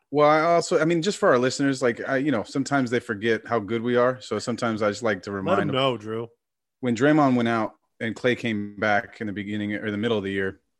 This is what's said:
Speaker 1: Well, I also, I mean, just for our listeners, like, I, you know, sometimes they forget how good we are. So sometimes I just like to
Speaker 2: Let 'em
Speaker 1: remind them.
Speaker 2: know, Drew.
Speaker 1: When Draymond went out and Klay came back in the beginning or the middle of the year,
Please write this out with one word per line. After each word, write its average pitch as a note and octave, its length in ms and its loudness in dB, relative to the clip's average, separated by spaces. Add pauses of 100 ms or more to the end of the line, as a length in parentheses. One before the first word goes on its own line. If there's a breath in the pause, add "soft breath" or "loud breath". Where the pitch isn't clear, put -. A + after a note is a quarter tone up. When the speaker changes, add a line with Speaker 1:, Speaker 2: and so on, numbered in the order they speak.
(100)
Speaker 1:
Well, D3 180 4
I D#3 120 4
also, E3+ 400 2
I D#3 60 2
mean, E3 160 2
just G3 160 -2
for G3+ 100 2
our C3+ 100 6
listeners, C3 440 0
like, A#2 260 0
I, C3+ 80 0
you C#3 160 0
know, G#2+ 100 0
sometimes C3+ 480 -2
they A#2+ 80 2
forget A2 480 -2
how A#2 120 0
good A2 240 -4
we A#2+ 140 0
are. B2 260 2
So G#2+ 160 -4
sometimes A2 420 -4
I G#2+ 80 2
just G#2 140 -4
like G#2 220 -2
to G#2 60 -10
Speaker 2:
Let G2+ 100 -6
'em G2 40 -6
Speaker 1:
remind G3 240 0
them. C3 80 -2
Speaker 2:
know, C3 220 0
Drew. A2 300 -8 (520)
Speaker 1:
When A#2+ 160 -2
Draymond C#3+ 400 4
went A#2 120 2
out A2+ 260 -2 (260)
and A2+ 140 -6
Klay B2 240 0
came G#2 380 -6
back G2+ 440 0
in A2 60 -8
the G2+ 80 -6
beginning G#2 400 -6
or G#2 160 -6
the G#2 80 -4
middle A2+ 180 0
of G2 80 -2
the G2 80 -4
year, F#2+ 280 -4 (200)